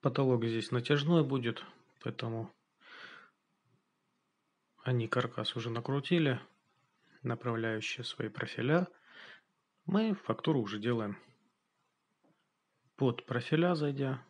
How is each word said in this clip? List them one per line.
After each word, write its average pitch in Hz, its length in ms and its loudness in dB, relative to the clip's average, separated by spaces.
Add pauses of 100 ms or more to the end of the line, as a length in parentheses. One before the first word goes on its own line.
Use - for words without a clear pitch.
Потолок 127 460 2
здесь 113 240 -2
натяжной 147 540 2
будет, 123 380 -2 (400)
поэтому 113 480 -6 (2250)
они 120 260 0
каркас 117 480 -2
уже 117 120 -4
накрутили, 135 720 2 (800)
направляющие 113 840 -2
свои - 260 -4
профиля. 143 580 2 (960)
Мы 202 300 2
фактуру 139 480 0
уже 104 160 -4
делаем 107 400 0 (1800)
под 127 300 0
профиля 160 480 2
зайдя. 139 560 -2